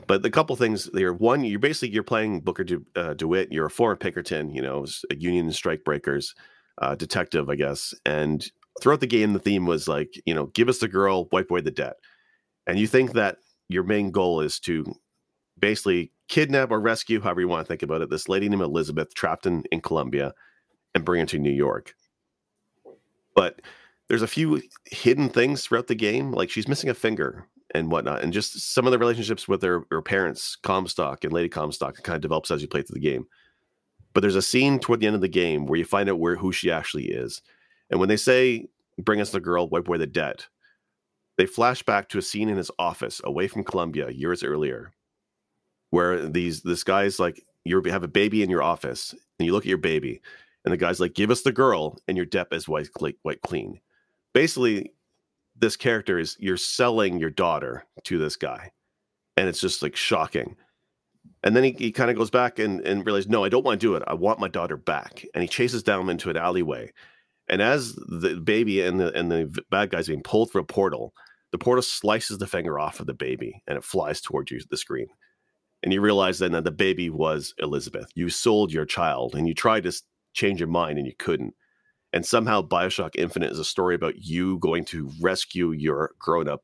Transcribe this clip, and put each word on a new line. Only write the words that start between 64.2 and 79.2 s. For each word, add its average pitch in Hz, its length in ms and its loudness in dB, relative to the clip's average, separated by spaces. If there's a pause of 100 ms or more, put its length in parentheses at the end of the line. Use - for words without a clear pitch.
my 98 100 -2
daughter 85 280 -4
back." - 560 -6
And 85 80 -2
he 87 60 0
chases 120 360 0
down 95 260 0
into 85 200 -2
an 80 80 -2
alleyway. 82 540 -2 (580)
And 92 120 2
as 120 340 2
the 85 480 -2
baby 107 380 2
and 90 180 2
the, 87 180 0
and 85 140 0
the 82 140 2
v-, 73 160 -8 (100)
bad 98 180 2
guy's 85 180 -2
being 78 160 -4
pulled 110 280 2
through 95 100 0
a 78 40 -6
portal, 73 480 -2 (380)
the 90 60 -4
portal 123 240 2
slices 107 580 -2
the 98 80 -6
finger 82 300 -4
off 76 220 -4
of - 80 -10
the 69 60 -4
baby, 64 540 -8
and 71 100 -4
it - 80 -8
flies 76 340 -2
towards - 320 -6
you, 62 80 -8 (100)
the 73 80 -6
screen. 64 300 -6 (720)
And 92 120 0
you 98 80 2
realize 98 380 4
then 90 120 2
that 82 140 0
the 87 60 0
baby 87 380 0
was 78 500 -2
Elizabeth. 73 560 -6
You 85 140 -2
sold 104 440 2
your 78 120 -2
child, 65 500 -2